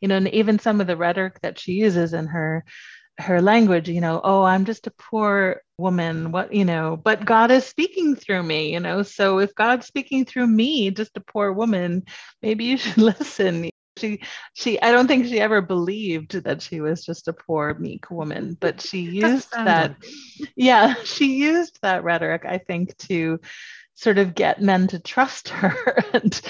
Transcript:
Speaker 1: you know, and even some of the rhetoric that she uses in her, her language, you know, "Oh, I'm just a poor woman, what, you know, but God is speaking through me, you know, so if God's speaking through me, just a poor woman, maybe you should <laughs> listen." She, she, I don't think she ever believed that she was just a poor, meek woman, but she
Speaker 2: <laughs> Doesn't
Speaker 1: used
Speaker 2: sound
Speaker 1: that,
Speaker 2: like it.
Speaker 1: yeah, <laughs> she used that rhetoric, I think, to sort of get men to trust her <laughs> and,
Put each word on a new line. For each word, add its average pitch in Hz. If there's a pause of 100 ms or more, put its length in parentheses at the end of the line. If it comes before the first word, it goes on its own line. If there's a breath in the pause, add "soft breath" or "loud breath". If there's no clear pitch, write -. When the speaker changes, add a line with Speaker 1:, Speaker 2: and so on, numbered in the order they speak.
Speaker 1:
you 196
know, 190
and 190
even 214
some 208
of 185
the 175
rhetoric 180
that -
she -
uses 175
in 160
her, 160 (540 loud breath)
her 180
language, 190
you 170
know, 165
"Oh, 196
I'm 190
just 220
a 214
poor 202 (160)
woman, 165
what, 180
you 202
know, 165
but 208
God 226
is 262
speaking 330
through 185
me, 156
you 170
know, 180
so 196
if 202
God's 240
speaking 262
through 247
me, 226
just 214
a 208
poor 202
woman, 185 (380 loud breath)
maybe 220
you 254
should 214
<laughs> 220
listen." 170 (300)
She, 214 (340 loud breath)
she, -
I 233
don't 247
think 254
she 240
ever 214
believed 180 (120)
that 143
she 160
was 160
just -
a 165
poor, 151
meek -
woman, 165
but -
she 190
Speaker 2:
<laughs> 175
Doesn't 240
Speaker 1:
used 262
Speaker 2:
sound 233
Speaker 1:
that, 165
Speaker 2:
like 135 (420 loud breath)
it. 294
Speaker 1:
yeah, 247
<laughs> 226
she 269
used 320
that 185
rhetoric, 165
I 180
think, 180 (120)
to 165 (560 loud breath)
sort 208
of 190
get 156
men 190
to 185
trust -
her 240
<laughs> -
and, -